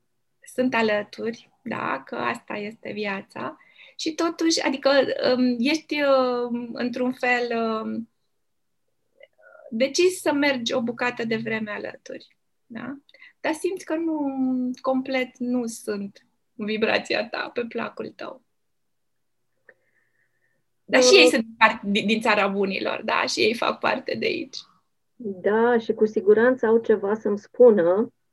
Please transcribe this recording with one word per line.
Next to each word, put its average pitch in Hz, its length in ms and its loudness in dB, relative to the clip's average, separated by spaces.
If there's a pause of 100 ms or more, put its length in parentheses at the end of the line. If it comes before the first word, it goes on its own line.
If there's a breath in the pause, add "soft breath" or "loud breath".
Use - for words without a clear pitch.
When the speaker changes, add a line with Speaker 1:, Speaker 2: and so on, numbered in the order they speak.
(540)
Speaker 1:
sunt 254 220 0
alături, 214 760 -2 (120)
da? - 420 -6
Că 240 100 -12
asta 240 380 -6
este 208 380 -10
viața. 208 640 -8 (380 soft breath)
Și 320 180 -6
totuși, 330 480 -2
adică, 269 280 0 (460)
um, 247 240 2
ești, 294 420 0
um, 247 720 0
într-un 247 400 -4
fel, 247 440 -2
um, 220 520 -4 (1600)
decis 277 520 2
să 302 120 2
mergi 277 400 0
o 254 80 0
bucată 240 440 -4
de 226 100 -2
vreme 220 360 -4
alături, - 680 -14 (280)
da? 262 320 -12 (420 soft breath)
Dar 311 140 -2
simți 359 320 -6
că 320 100 -4
nu, 320 240 -2 (600)
complet 262 560 -2
nu 247 280 -2
sunt 202 600 -8 (300)
în 214 100 -10
vibrația 214 640 0
ta, - 240 -6
pe 240 120 -4
placul 226 440 -8
tău. - 340 -16 (2500)
Dar 208 160 4
și 254 140 8
ei 330 100 10
Speaker 2:
Uh. - 60 6
Speaker 1:
sunt 240 140 0 (120)
part-, 220 260 4
din, 202 240 0
din 226 140 2
țara 208 260 2
bunilor, 196 580 -4
da? - 200 0
Și - 140 -4
ei 226 140 2
fac - 260 -2
parte - 400 -2
de 226 60 -2
aici. - 320 -6 (580)
Speaker 2:
Da, 214 640 0
și 226 160 -2
cu 220 120 2
siguranță 214 600 4
au 226 120 4
ceva 208 360 0
să-mi 208 260 -2
spună. 208 680 6 (260)